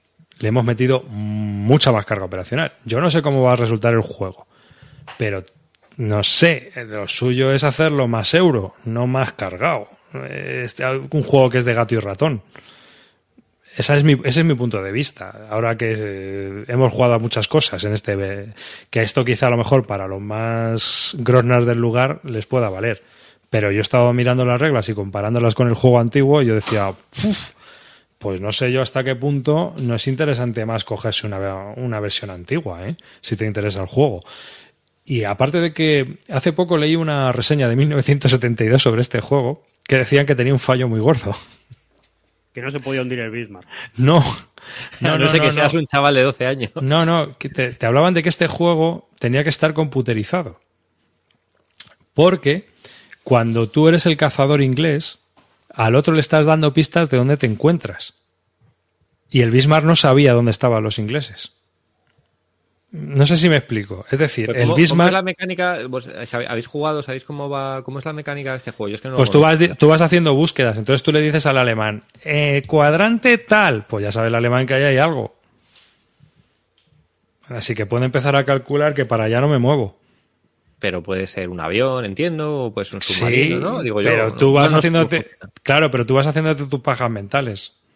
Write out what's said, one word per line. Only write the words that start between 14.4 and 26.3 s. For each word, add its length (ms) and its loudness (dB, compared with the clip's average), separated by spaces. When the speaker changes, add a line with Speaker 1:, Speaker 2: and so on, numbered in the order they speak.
Speaker 1:
es 40 2
mi 100 2
punto 280 -4
de 100 -8
vista. 560 -10
Ahora 300 -2
que, 180 -2
eh, 720 -10
hemos 240 2
jugado 220 2
a 40 2
muchas 300 -4
cosas 360 0
en 100 -2
este, 240 -4
eh, 300 -8
que 120 0
esto 220 -2
quizá 220 0
a 40 2
lo 60 2
mejor 300 2
para 200 -8
los 140 -10
más 1000 -4
grosnas 460 4
del 140 0
lugar 460 0
les 200 -8
pueda 240 -2
valer. 340 -6
Pero 220 0
yo 80 0
he 20 2
estado 320 2
mirando 320 0
las 160 0
reglas 300 0
y 40 -6
comparándolas 600 -2
con 140 2
el 60 2
juego 260 6
antiguo 420 2